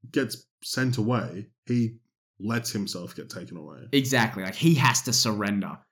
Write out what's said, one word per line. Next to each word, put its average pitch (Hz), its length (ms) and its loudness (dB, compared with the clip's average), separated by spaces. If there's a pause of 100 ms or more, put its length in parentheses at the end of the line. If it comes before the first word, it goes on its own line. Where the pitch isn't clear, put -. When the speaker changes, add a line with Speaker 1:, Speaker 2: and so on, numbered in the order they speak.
(100)
Speaker 1:
gets 127 340 -2 (180)
sent 127 360 -2
away, 104 480 -2 (200)
he 117 300 0 (440)
lets 113 320 -2
himself 92 440 -6
get - 140 -12
taken 87 260 -12
away. 76 220 -16 (140)
Speaker 2:
Exactly. 123 500 2
Like, 95 140 -8
he 165 180 6
has 127 280 4
to 123 120 -4
surrender 101 640 0 (140)